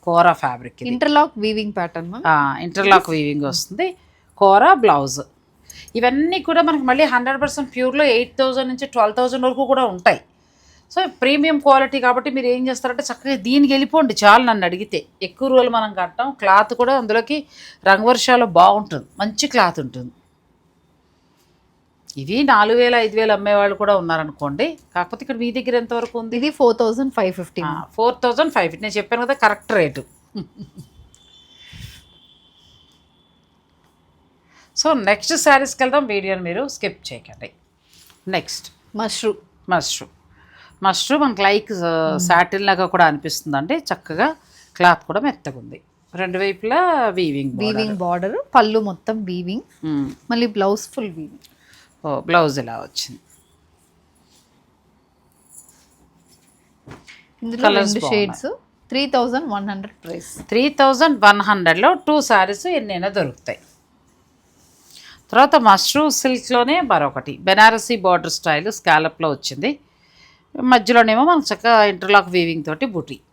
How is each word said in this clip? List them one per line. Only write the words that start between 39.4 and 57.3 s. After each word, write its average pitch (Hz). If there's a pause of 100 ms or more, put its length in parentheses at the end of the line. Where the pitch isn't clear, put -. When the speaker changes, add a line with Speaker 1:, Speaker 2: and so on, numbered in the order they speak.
Speaker 1:
మష్రూమ్. - (760)
మష్రూమ్ 262
మనకి 220
లైక్, 208
ఆ, 165
Speaker 2:
మ్మ్. 160
Speaker 1:
సాటిన్ 180
లాగా 190
కూడా 180
అనిపిస్తుందండి. 151
చక్కగా 285 (400)
క్లాత్ 175
కూడా 170
మెత్తగా 156
ఉంది. 123 (340)
రెండు 185
వైపులా 233
వీవింగ్ 147
బోర్డర్. 208
Speaker 2:
వీవింగ్ 214
బోర్డర్, 180 (200)
పళ్ళు 220
మొత్తం 220
వీవింగ్, 180 (220)
Speaker 1:
మ్మ్. 147 (200)
Speaker 2:
మళ్ళీ 233
బ్లౌజ్ 208
ఫుల్ 220
వీవింగ్. 165 (460)
Speaker 1:
ఓ, 139
బ్లౌజ్ 160
ఇలా 117
వచ్చింది. - (4000)